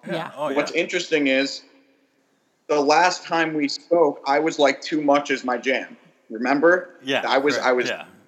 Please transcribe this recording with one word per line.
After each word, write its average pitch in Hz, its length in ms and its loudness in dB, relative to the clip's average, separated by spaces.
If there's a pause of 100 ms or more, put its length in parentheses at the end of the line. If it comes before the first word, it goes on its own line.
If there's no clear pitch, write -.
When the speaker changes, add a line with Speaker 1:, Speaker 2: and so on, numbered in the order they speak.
Speaker 1:
Yeah. 185 60 -8
Speaker 2:
Yeah. 165 220 -8
Speaker 1:
Oh, 143 140 -4
yeah. 135 60 -4
Speaker 3:
What's 143 160 -2
interesting 170 560 -2
is, 135 360 -2 (1040)
the 151 120 2
last 160 440 4
time 165 300 -2
we 147 140 -2
spoke, 156 580 0
I 139 140 2
was 156 180 -2
like, 143 240 2
"Too 156 200 -4
Much 143 280 2
is 123 140 -2
my 123 140 -2
jam." 117 400 -4 (340)
Remember? 143 720 2
Speaker 1:
Yeah, 131 240 -2
Speaker 3:
I 123 100 2
was, 139 180 2
Speaker 1:
correct. 117 120 -2
Speaker 3:
I 127 60 2
was, 123 160 0
Speaker 1:
Yeah. 85 160 -8 (220)